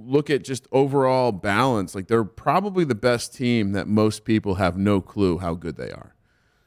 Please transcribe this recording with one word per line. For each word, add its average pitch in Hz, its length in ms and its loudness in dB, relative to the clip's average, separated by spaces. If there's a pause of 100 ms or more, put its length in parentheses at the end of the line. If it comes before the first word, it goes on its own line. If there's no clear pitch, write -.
look 147 240 0
at 196 120 0
just 131 280 -10
overall 131 600 2
balance, 104 640 0
like, 95 140 -8
they're 113 160 2
probably 185 600 -2
the 131 120 0
best 120 400 -2
team 117 380 0
that 98 140 -2
most 107 380 0
people 104 300 0
have 90 200 0
no 98 260 2
clue 92 360 0
how 85 160 -4
good 82 220 -8
they 62 160 -10
are. - 240 -20 (520)